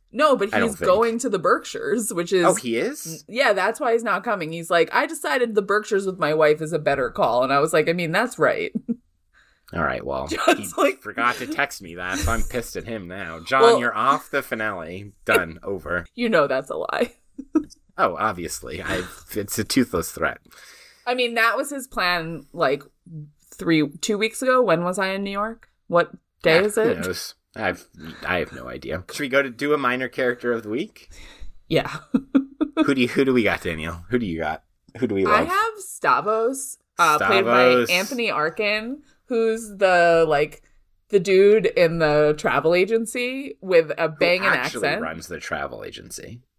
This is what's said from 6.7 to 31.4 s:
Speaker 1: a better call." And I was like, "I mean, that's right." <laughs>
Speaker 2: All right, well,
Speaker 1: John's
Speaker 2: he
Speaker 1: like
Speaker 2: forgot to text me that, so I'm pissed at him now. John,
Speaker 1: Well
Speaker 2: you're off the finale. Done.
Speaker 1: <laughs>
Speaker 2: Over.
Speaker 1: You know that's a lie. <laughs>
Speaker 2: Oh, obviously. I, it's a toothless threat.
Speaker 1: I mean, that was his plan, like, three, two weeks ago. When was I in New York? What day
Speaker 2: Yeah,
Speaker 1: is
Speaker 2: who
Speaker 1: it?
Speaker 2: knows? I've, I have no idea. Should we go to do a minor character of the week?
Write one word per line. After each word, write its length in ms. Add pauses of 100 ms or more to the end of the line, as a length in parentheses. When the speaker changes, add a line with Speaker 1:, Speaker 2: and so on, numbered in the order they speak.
Speaker 1:
a 60
better 320
call." 320
And 100
I 60
was 140
like, 140
"I 60
mean, 180
that's 280
right." 320 (160)
<laughs> 840
Speaker 2:
All 120
right, 200
well, 240
Speaker 1:
John's 480
Speaker 2:
he 60
Speaker 1:
like 220
Speaker 2:
forgot 320
to 100
text 380
me 100
that, 240
so 140
I'm 100
pissed 340
at 100
him 220
now. 340
John, 200
Speaker 1:
Well 180
Speaker 2:
you're 160
off 360
the 100
finale. 680 (140)
Done. 340
Speaker 1:
<laughs> 40
Speaker 2:
Over. 520
Speaker 1:
You 120
know 200
that's 240
a 40
lie. 380 (400)
<laughs> 0 (480)
Speaker 2:
Oh, 160
obviously. 640
I, 220 (320)
it's 240
a 60
toothless 480
threat. 240 (680)
Speaker 1:
I 100
mean, 180
that 240
was 120
his 160
plan, 680
like, 280 (720)
three, 360 (100)
two 180
weeks 240
ago. 200
When 240
was 120
I 120
in 140
New 80
York? 360 (200)
What 260 (280)
day 200
Speaker 2:
Yeah, 40
Speaker 1:
is 100
Speaker 2:
who 60
Speaker 1:
it? 200
Speaker 2:
knows? 340 (220)
I've, 320 (360)
I 120
have 160
no 160
idea. 420
Should 80
we 80
go 140
to 80
do 240
a 40
minor 300
character 460
of 100
the 60
week? 400 (580)